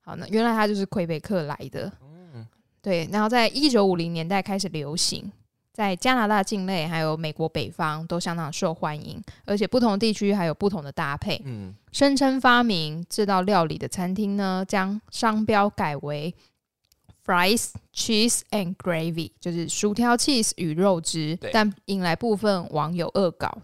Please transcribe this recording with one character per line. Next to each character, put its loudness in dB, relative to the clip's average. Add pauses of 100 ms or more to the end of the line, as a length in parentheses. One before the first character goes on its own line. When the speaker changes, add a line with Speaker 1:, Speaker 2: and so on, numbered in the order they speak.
Speaker 1:
好， -14
那 -10
原 2
来 2
它 2
就 0
是 -2
魁 -2
北 -4
克 -2
来 -6 (140)
的。 -8 (120)
Speaker 2:
嗯。 -18 (360)
Speaker 1:
对， -2
然 2
后 2
在 4
一 2
九 6
五 4
零 -2
年 -4
代 0
开 -4
始 -4
流 -6
行， -2 (420)
在 -2
加 2
拿 2
大 4
境 -2
内 -2
还 -2
有 0
美 -4
国 -2
北 -4
方 -4
都 -2
相 -4
当 -4
受 0
欢 -6
迎， -12 (220)
而 0
且 2
不 2
同 4
地 2
区 0
还 0
有 0
不 0
同 -4
的 -10
搭 -4
配。 -4
Speaker 2:
嗯。 -10 (180)
Speaker 1:
声 4
称 2
发 6
明 0
这 0
道 2
料 4
理 -4
的 -6
餐 -4
厅 -2
呢， -2
将 -2 (100)
商 0
标 4
改 -2
为 -6 (880)
Fries, 4 (220)
Cheese 2
and -2
Gravy， -2
就 -6
是 -4
薯 0
条、 4
cheese 2
与 -2
肉 4
汁， -2
Speaker 2:
对。 -8
Speaker 1:
但 4 (120)
引 -2
来 2
部 0
分 0
网 -2
友 -2
恶 4
搞， -6